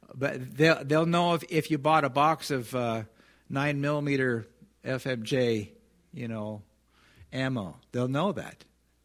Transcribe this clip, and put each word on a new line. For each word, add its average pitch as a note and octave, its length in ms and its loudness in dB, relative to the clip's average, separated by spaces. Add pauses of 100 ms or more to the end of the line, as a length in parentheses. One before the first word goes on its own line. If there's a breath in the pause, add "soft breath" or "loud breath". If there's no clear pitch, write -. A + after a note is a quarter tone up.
(160)
but B2+ 400 -6
they'll, D#3 300 4
they'll D#3 200 4
know F3 280 2
if, E3 160 -2
if D#3 200 0
you D#3 80 0
bought D3+ 280 4
a C3+ 40 0
box D3 400 2
of, B2+ 240 -4
uh, A#2 300 -2 (460 soft breath)
nine C#3+ 320 0
millimeter C#3 640 0 (380)
F C3 200 -4
M B2+ 180 -4
J, A2+ 500 0 (400)
you B2 160 -8
know, G#2+ 320 -8 (720 soft breath)
ammo. C3 420 -4 (160)
They'll B2 160 0
know D3 240 0
that. - 320 -10 (420)